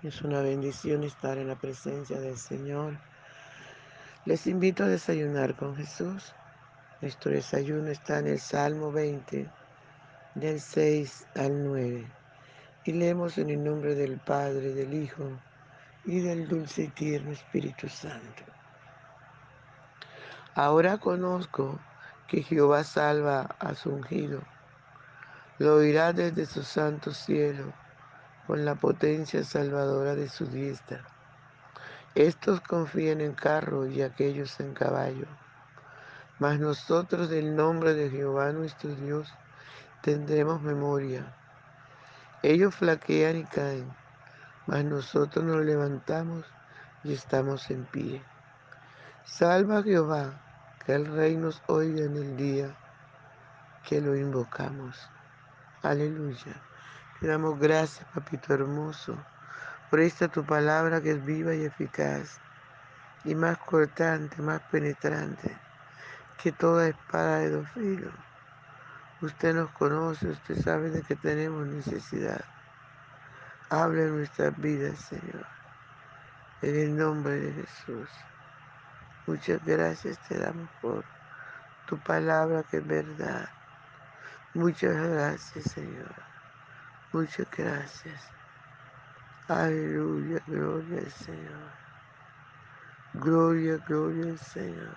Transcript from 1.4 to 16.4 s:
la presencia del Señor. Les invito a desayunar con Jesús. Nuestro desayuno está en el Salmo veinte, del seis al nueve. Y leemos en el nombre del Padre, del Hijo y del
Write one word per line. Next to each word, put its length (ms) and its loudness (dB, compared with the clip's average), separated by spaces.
la 80 -6
presencia 640 -8
del 180 -6
Señor. 600 -6
Les 200 0
invito 380 2
a 40 4
desayunar 680 2
con 180 -6
Jesús. 640 -8
Nuestro 320 -4
desayuno 560 -2
está 320 -4
en 80 -2
el 140 0
Salmo 500 -2
veinte, 580 -4
del 240 -4
seis 680 2
al 260 0
nueve. 420 -2
Y 80 -2
leemos 460 0
en 140 0
el 120 0
nombre 320 0
del 240 -2
Padre, 540 0
del 200 -4
Hijo 300 -6
y 160 0
del 300 -2